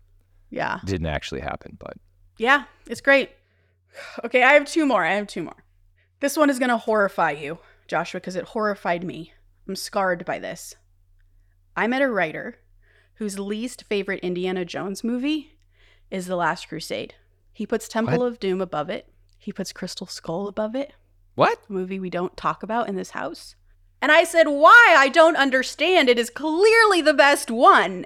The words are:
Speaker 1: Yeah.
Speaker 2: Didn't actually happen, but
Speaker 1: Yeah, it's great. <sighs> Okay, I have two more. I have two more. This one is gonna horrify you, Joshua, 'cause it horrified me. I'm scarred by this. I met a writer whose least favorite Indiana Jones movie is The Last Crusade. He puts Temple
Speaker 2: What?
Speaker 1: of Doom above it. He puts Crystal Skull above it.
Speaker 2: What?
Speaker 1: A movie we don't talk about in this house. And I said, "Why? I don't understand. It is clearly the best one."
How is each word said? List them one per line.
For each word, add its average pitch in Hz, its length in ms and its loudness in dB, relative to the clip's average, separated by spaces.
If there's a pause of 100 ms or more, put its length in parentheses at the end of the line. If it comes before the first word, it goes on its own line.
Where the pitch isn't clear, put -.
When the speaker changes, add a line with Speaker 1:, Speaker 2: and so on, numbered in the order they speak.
(500)
Speaker 1:
Yeah. - 340 -6
Speaker 2:
Didn't 87 240 -4
actually 71 320 -8
happen, - 400 -12
but - 140 -16 (440)
Speaker 1:
Yeah, 254 260 0 (220)
it's 233 140 -12
great. 277 300 2 (500)
<sighs> - 440 -16
Okay, 254 180 2
I 262 100 6
have 294 140 4
two 311 200 -2
more. 208 180 0
I 170 100 0
have 202 120 -4
two 190 160 -10
more. - 220 -14 (560)
This 285 160 -2
one 294 140 4
is 254 80 -4
gonna 247 180 0
horrify 196 560 0
you, 151 260 -10 (300)
Joshua, 170 320 -6
'cause 185 160 -12
it 165 80 -6
horrified 202 580 -6
me. 160 300 -12 (360)
I'm 190 80 -8
scarred 185 480 -4
by 143 140 -8
this. 92 360 -14 (1000)
I 185 100 -2
met 254 160 -2
a 277 80 0
writer 170 480 -6 (560)
whose 196 240 -8
least 214 460 -8
favorite 196 360 -6
Indiana 180 440 -4
Jones 190 380 -10
movie 262 540 -6 (540)
is 185 160 -8
The 180 100 -4
Last 165 320 -2
Crusade. 117 460 -12 (380)
He 208 140 -10
puts 220 220 -6
Temple 233 300 -2
Speaker 2:
What? 247 80 -2
Speaker 1:
of 240 140 -8
Doom 190 200 -4
above 156 300 -6
it. - 180 -12 (300)
He - 140 -12
puts - 200 -10
Crystal - 340 -14
Skull 190 420 -10
above 214 260 -6
it. 277 180 -8 (420)
Speaker 2:
What? 415 240 0 (100)
Speaker 1:
A 214 40 -12
movie 185 260 -8
we 185 120 -10
don't 175 260 -6
talk - 260 -6
about 220 260 -4
in 196 80 -8
this 185 140 -10
house. - 440 -12 (480)
And 285 100 2
I 330 120 6
said, 330 240 4
"Why? 339 500 8
I 277 100 4
don't 320 280 6
understand. 277 720 2
It 240 100 4
is 233 120 -4
clearly 381 720 4
the 294 140 4
best 285 360 4
one." 226 560 4